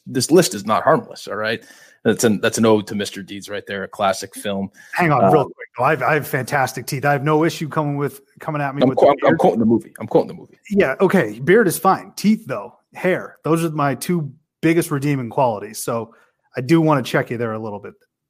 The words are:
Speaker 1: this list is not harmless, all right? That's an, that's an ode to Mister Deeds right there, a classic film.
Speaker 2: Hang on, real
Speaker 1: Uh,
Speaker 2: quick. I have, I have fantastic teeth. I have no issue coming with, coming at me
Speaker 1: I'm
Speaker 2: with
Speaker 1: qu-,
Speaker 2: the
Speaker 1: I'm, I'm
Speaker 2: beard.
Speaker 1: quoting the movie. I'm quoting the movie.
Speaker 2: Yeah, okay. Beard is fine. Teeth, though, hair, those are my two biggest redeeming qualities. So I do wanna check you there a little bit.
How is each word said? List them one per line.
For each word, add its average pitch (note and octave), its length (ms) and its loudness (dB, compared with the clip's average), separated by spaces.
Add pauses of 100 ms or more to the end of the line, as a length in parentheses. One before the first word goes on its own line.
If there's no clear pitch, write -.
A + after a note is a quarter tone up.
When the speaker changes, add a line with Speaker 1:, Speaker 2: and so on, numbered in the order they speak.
Speaker 1:
this B2+ 240 -4
list F3 240 4
is G2+ 120 -8
not G#2+ 180 0
harmless, C3+ 420 0
all G2+ 80 -8
right? G#2+ 300 -6 (400)
That's A2 180 2
an, G#2+ 180 2
that's A2+ 180 0
an A2+ 80 4
ode G#2+ 220 4
to A2+ 60 -10
Mister G2+ 280 -8
Deeds G2 260 -14
right G2+ 180 -10
there, G2+ 160 -8
a F#2 60 -10
classic G2 480 -2
film. G2 340 -6 (220)
Speaker 2:
Hang E3+ 180 0
on, A2 220 4
real D3 80 6
Speaker 1:
Uh, B2+ 40 0
Speaker 2:
quick. - 240 -14 (120)
I C3 100 2
have, C#3+ 120 -2
I C3+ 120 2
have C#3+ 140 -2
fantastic C3 580 -2
teeth. C#3 200 -6
I C#3+ 60 4
have C3+ 120 -2
no D#3 200 4
issue D#3+ 220 -2
coming C#3+ 300 -2
with, C#3+ 240 -4 (200)
coming D3+ 200 -6
at C#3 140 -4
me C#3+ 80 0
Speaker 1:
I'm C3 80 4
Speaker 2:
with C3+ 80 -2
Speaker 1:
qu-, - 80 6
Speaker 2:
the C#3+ 40 8
Speaker 1:
I'm, C#3+ 120 4
I'm - 80 4
Speaker 2:
beard. E3 80 2
Speaker 1:
quoting - 200 4
the A2+ 80 2
movie. A2+ 320 0
I'm A2+ 80 -10
quoting - 220 0
the - 60 -14
movie. - 240 -20 (120)
Speaker 2:
Yeah, F3 300 2
okay. B2+ 400 0
Beard F#3+ 260 4
is D#3+ 120 -2
fine. - 360 0
Teeth, G#3+ 320 0
though, A2+ 320 -10 (140)
hair, D#3 500 -4
those E3 220 0
are E3 60 -2
my C#3+ 240 0
two D#3 380 -4 (280)
biggest E3 300 2
redeeming C3+ 400 -2
qualities. A2 520 -2
So A#2 320 -6 (400)
I - 60 -6
do D#3+ 220 4
wanna D3+ 200 4
check C#3 280 -2
you A#2+ 80 -6
there A2+ 160 -4
a A2 40 -8
little G#2 220 -8
bit. G2+ 140 -16 (360)